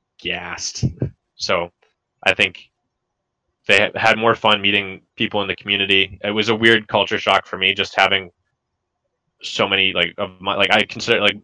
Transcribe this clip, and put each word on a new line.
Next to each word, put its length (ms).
gassed. 680
So 360
I 100
think 360
they 120
ha-, 60
had 180
more 180
fun 260
meeting 400
people 240
in 80
the 60
community. 680
It 80
was 180
a 60
weird 320
culture 300
shock 300
for 100
me, 160
just 220
having 360
so 260
many, 260
like, 240
of 220
my, 160
like, 160
I 120
consider, 380
like, 220